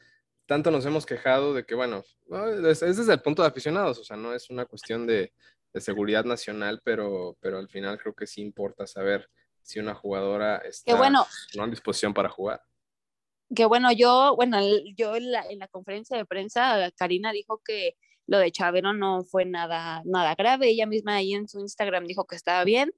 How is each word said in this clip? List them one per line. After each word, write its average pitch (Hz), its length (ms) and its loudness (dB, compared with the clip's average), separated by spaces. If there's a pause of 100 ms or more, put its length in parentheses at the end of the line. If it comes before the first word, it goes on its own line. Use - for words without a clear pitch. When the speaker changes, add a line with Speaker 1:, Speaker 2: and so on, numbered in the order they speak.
(480)
Speaker 1:
tanto 151 240 2
nos 139 160 2
hemos 151 180 -2
quejado 139 480 0
de 123 140 -4
que, 113 80 -6
bueno, 120 280 -4 (220)
¿no? 190 220 -6 (200)
es, 156 140 4
es 180 160 2
desde 226 160 4
el 139 80 2
punto 151 220 2
de 160 60 8
aficionados, 151 500 -2
o 110 40 -18
sea, 104 140 -14
no 117 160 -8
es 123 160 -10
una 123 160 -8
cuestión 113 400 -8
de, 107 260 0 (400)
de - 100 -10
seguridad 104 440 0
nacional, 107 580 -6
pero, 101 560 -4
pero 95 180 -6
al 95 120 -12
final 98 300 -8
creo 107 160 -10
que 107 120 -10
sí - 140 -14
importa 101 460 -10
saber 98 420 -4 (320)
si - 180 -14
una 107 160 -8
jugadora 101 640 -2
está - 340 -4
Speaker 2:
Que 233 60 4
bueno. 269 280 6 (300)
Speaker 1:
no 104 80 -4
en 117 80 -2
disposición 104 420 -2
para 95 160 2
jugar. 98 320 -6 (920)
Speaker 2:
Que 226 100 6
bueno, 240 260 6
yo, 247 440 6
bueno, 240 240 4
el, 202 360 2
yo 214 200 -2
en 247 160 -6
la, 226 160 -2
en 202 120 -12
la 190 80 -14
conferencia 202 500 -10
de 214 80 -4
prensa, 208 720 0
Karina 185 340 -2
dijo 214 320 -6
que 196 340 -4 (280)
lo 196 120 2
de 175 140 4
Chavero 185 420 0
no 190 320 0
fue 185 200 0
nada, 165 600 -6
nada 175 300 2
grave. 254 340 2
Ella 226 160 2
misma 214 300 -2
ahí 196 180 0
en 208 160 -6
su 202 100 -14
Instagram 196 460 -4
dijo 190 200 -6
que - 100 -14
estaba 180 280 0
bien. 247 340 2